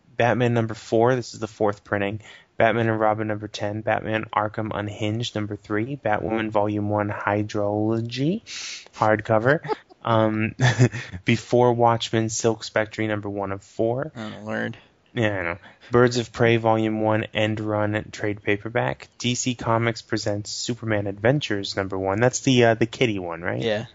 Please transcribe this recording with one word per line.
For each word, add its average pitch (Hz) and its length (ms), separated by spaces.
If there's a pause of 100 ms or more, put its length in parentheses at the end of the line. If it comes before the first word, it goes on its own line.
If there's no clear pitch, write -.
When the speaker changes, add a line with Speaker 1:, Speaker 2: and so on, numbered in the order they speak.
(160)
Speaker 1:
Batman 120 380
number 113 200
four, 117 400
this 123 200
is 110 60
the 110 80
fourth 104 360
printing. 104 360 (380)
Batman 113 300
and 110 120
Robin 107 280
number 107 200
ten, 104 320
Batman 110 540
Arkham 107 400
Unhinged 107 600
number 104 220
three, 110 460
Batwoman 110 480
Volume 104 400
One 104 200
Hydrology 107 1300 (520)
hardcover, 110 680 (240)
<laughs> - 200
um, 110 500 (360)
<laughs> 104 340
Before 120 480
Watchmen 117 560
Silk 113 340
Spectre 110 460
number 104 220
one 101 220
of 98 100
four. 123 520
Speaker 2:
Oh, 110 180 (120)
Lord. 113 320 (380)
Speaker 1:
Yeah, 107 240
I 92 40
know. 87 160 (320)
Birds 123 280
of 113 140
Prey 117 260
Volume 110 420
One 107 240 (100)
End 107 240
Run 107 540
trade 104 300
paperback. 117 680 (100)
D 123 160
C 123 200
Comics 113 480
presents 104 480
Superman 110 560
Adventures 104 680
number 95 240
one. 95 220
That's 123 200
the, 123 260
uh, 117 80
the 113 120
kitty 110 320
one, 85 240
right? 107 200
Speaker 2:
Yeah, 113 320